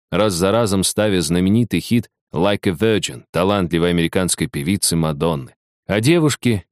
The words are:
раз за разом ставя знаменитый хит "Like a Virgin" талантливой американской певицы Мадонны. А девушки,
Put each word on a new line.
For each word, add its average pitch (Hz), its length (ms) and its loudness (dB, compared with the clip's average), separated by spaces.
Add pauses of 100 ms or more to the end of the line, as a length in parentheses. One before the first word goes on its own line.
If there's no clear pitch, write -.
(100)
раз 95 240 2
за 92 160 2
разом 101 340 0
ставя 104 360 0
знаменитый 92 600 0
хит - 300 -2 (240)
"Like 98 340 0
a 95 40 0
Virgin" 95 500 -2 (100)
талантливой 87 580 0
американской 85 560 -2
певицы 80 480 -2
Мадонны. 78 600 -2 (360)
А 101 100 0
девушки, 127 720 0